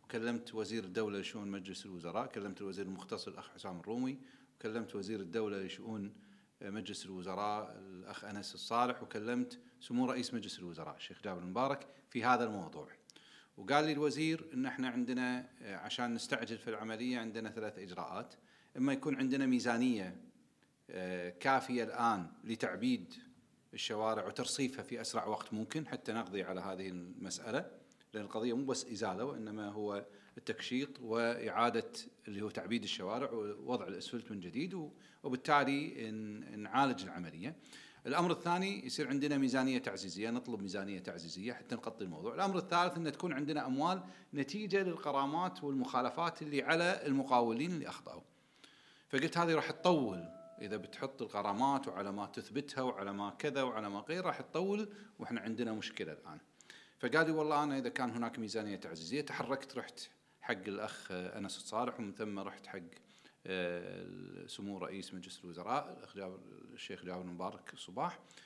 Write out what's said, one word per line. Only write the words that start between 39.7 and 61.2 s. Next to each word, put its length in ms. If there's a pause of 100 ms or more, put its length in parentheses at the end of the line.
تعزيزية، 520
نطلب 320
ميزانية 380
تعزيزية 540
حتى 220
نغطي 280
الموضوع. 320
الأمر 220
الثالث 400
إن 140
تكون 220
عندنا 320
أموال 380 (300)
نتيجة 500
للغرامات 800
والمخالفات 800
اللي 200
على 440
المقاولين 640
اللي 180
أخطأوا. 320 (880)
فقلت 280
هذه 180
راح 160
تطول، 720 (180)
إذا 160
بتحط 440
الغرامات 640
وعلى 240
ما 140
تثبتها 560
وعلى 320
ما 160
كذا 320
وعلى 280
ما 100
غير 260
راح 160
تطول، 520 (260)
وإحنا 220
عندنا 320
مشكلة 400
الآن. 260 (600)
فقال 280
لي 40
والله 320
أنا 140
إذا 120
كان 200
هناك 300
ميزانية 360
تعزيزية، 460
تحركت 560
رحت 220 (420)
حق 100 (160)
الأخ 440
أنس 460